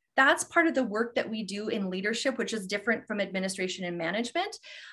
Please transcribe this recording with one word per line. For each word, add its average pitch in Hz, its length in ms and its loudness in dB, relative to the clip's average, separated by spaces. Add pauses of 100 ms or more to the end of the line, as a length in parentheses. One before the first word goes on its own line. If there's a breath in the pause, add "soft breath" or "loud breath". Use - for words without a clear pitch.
(160)
That's 294 280 6
part 330 240 4
of 269 80 2
the 262 80 4
work 220 320 -2
that - 120 0
we 220 140 -4
do 202 280 -4
in 196 200 0
leadership, 214 480 0
which 226 160 -2
is 190 140 -6
different 208 400 0
from 208 120 -4
administration 190 680 -2
and 175 120 -2
management. 233 580 -2 (380 loud breath)